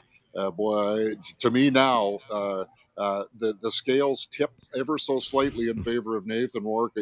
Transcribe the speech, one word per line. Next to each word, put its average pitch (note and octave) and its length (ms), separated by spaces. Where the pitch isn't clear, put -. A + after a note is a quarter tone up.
uh, G2 140
boy, G#2+ 640
to A#2+ 100
me C3 200
now, A#2+ 500
uh, G2+ 340
uh, G2+ 260
the, A2 220
the A2+ 100
scales C3+ 600
tip - 200
ever C3+ 220
so C3+ 220
slightly C3 500
in A2 160
favor A2+ 320
of G2 100
Nathan A2+ 380
Rourke A2 380